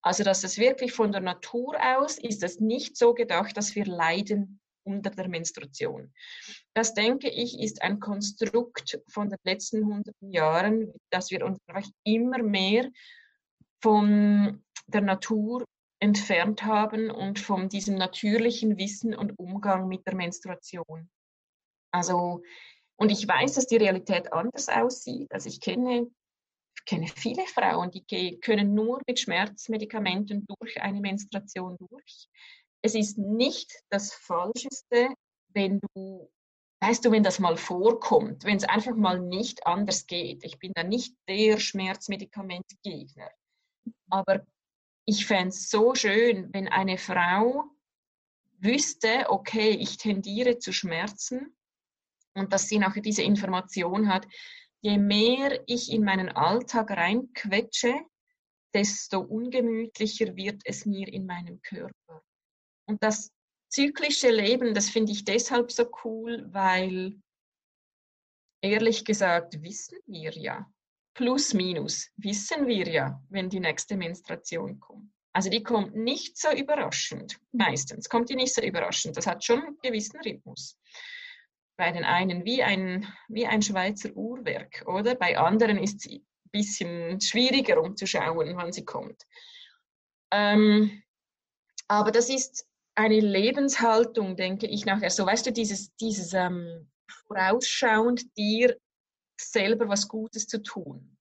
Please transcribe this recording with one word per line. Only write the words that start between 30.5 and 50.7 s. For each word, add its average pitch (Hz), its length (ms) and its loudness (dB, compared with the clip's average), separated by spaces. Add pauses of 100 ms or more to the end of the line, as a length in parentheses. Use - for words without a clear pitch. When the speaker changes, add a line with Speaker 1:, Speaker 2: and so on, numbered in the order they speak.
Speaker 1:
eine 202 180 -4
Menstruation 196 800 -8
durch. - 500 -20 (540)
Es 220 140 0
ist 208 220 0
nicht 220 540 0 (180)
das 202 240 -4
Falscheste, 240 1000 -2 (400)
wenn 196 260 0
du, 190 500 -12 (520)
weißt 226 240 0
du, 233 60 8
wenn 214 120 6
das 190 160 2
mal 175 160 2
vorkommt, - 880 2
wenn 202 140 2
es 202 80 0
einfach 226 300 0
mal 185 260 2
nicht 185 440 -6
anders 190 420 0
geht. - 360 -8
Ich - 160 -16
bin 190 160 -12
da 170 80 -4
nicht 226 320 -4 (140)
der 214 300 4
Schmerzmedikamentgegner. 190 1700 -8 (800)
Aber 190 360 0 (600)
ich 208 200 0
fänd's 185 440 0
so 226 260 4
schön, 214 580 2
wenn 196 140 -4
eine 190 300 0
Frau 196 680 2 (920)
wüsste, 226 680 2
okay, 214 400 2
ich - 280 -2
tendiere 214 640 0
zu 190 140 -8